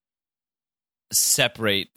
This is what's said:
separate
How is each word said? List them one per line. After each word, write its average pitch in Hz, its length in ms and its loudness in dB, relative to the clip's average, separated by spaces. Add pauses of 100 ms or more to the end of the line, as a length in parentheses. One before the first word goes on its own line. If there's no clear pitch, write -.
(1120)
separate 107 840 0